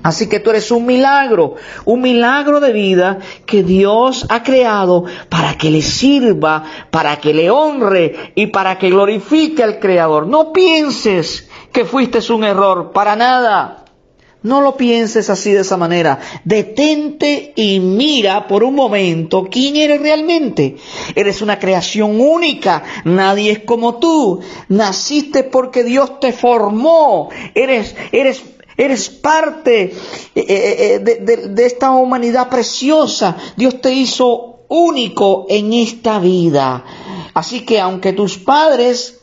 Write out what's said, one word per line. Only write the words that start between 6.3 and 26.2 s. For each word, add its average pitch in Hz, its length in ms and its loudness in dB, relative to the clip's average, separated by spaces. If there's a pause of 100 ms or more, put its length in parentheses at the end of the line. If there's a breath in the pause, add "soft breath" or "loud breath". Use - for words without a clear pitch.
para 151 260 0
que 151 180 0
le 165 160 2
honre 233 840 0
y 208 100 0
para 190 320 -2
que 185 120 0
glorifique 220 720 2
al 208 180 -2
Creador. 165 480 2
No 311 240 2
pienses 302 1000 0 (220 loud breath)
que 240 120 0
fuiste 247 360 0 (120)
un 220 120 0
error, 190 480 0
para 208 240 0
nada. 233 680 0 (560 soft breath)
No 262 200 0
lo 269 160 2
pienses 233 540 0
así 202 200 -2
de 202 120 4
esa 190 140 -2
manera. 170 440 0 (240 loud breath)
Detente 294 1120 -2
y 196 240 0
mira 202 680 0
por 202 160 2
un 262 140 0
momento 190 760 0
quién 269 240 -2
eres 294 260 2
realmente. 302 760 -2 (400 loud breath)
Eres 202 260 -2
una 208 160 -2
creación 208 640 -2
única. 294 640 0 (200 loud breath)
Nadie 196 460 2
es 208 80 -2
como 233 380 -2
tú. 277 440 0 (280 loud breath)
Naciste 254 720 0
porque 254 400 0
Dios 254 380 0